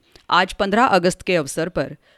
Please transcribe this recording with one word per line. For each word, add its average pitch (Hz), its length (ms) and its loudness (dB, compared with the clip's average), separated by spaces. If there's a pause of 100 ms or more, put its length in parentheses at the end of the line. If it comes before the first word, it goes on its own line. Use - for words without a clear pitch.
(300)
आज 185 220 2
पन्द्रह 208 320 0
अगस्त 180 380 2
के 185 140 0
अवसर 160 320 -4
पर 151 280 -6 (220)